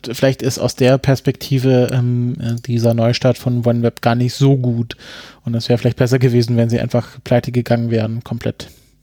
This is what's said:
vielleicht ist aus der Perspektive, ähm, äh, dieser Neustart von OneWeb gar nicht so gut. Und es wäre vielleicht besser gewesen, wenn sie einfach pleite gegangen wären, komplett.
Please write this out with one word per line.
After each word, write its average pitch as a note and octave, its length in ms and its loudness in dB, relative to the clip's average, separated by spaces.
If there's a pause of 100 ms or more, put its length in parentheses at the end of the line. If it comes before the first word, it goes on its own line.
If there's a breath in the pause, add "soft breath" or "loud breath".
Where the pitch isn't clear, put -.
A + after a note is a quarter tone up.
(120)
vielleicht C3+ 300 0
ist B2 160 -2
aus - 160 -2
der C3 240 4
Perspektive, C3 920 0
ähm, B2 480 0
äh, A#2 160 -4
dieser A#2 380 0
Neustart A#2+ 440 2
von A#2+ 260 -2
OneWeb A#2 380 0
gar A#2 140 2
nicht B2 180 0
so C#3 220 4
gut. A#2+ 400 -2 (480 loud breath)
Und A#2 100 -4
es A#2 140 -2
wäre A#2+ 100 2
vielleicht A#2+ 200 0
besser B2+ 200 2
gewesen, A#2+ 380 2
wenn A#2 120 2
sie A#2 120 0
einfach - 420 -4
pleite A#2+ 300 0
gegangen A#2 380 0
wären, A2+ 340 -2
komplett. - 460 -8 (320 soft breath)